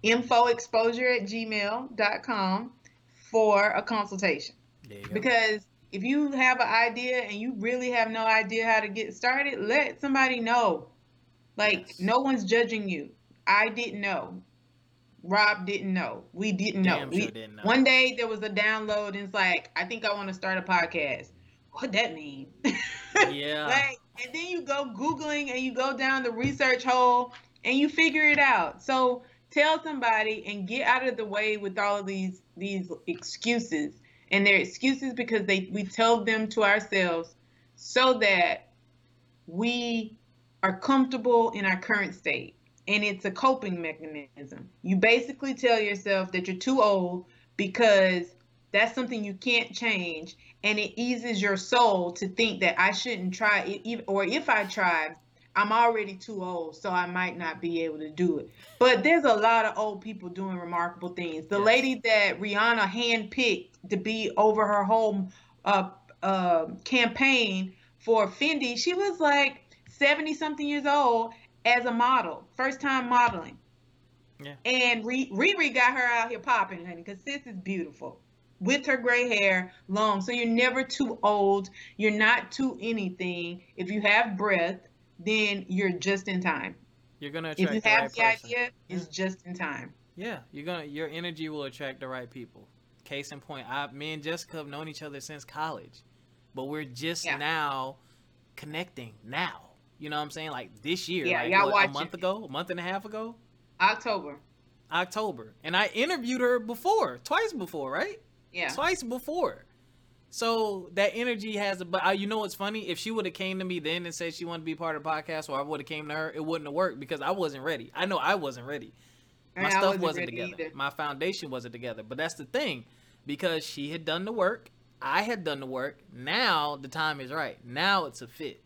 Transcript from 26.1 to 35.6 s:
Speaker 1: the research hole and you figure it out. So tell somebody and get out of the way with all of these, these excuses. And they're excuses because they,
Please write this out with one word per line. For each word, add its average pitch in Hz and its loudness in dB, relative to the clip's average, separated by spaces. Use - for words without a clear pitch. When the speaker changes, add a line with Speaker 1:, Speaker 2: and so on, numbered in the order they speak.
Speaker 1:
the 240 -2
research 254 0
hole 247 4
and 254 2
you 294 4
figure 311 4
it 294 6
out. 220 4
So 254 2
tell 311 4
somebody 220 0
and 202 -6
get 240 -2
out 254 4
of 233 0
the 220 -4
way 214 0
with 202 -4
all 202 2
of 190 -8
these, 190 -4
these 190 -6
excuses. 180 -2
And 196 4
they're 202 6
excuses 262 0
because 226 0
they, 190 0